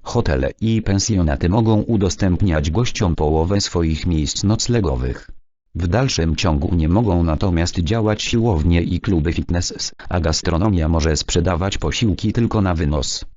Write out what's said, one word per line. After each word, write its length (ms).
Hotele 480
i 200
pensjonaty 680
mogą 320
udostępniać 880
gościom 440
połowę 460
swoich 460
miejsc 360
noclegowych. 840
W 120
dalszym 480
ciągu 400
nie 140
mogą 340
natomiast 560
działać 440
siłownie 580
i 180
kluby 340
fitness, 580
a 100
gastronomia 680
może 280
sprzedawać 600
posiłki 560
tylko 280
na 120
wynos. 520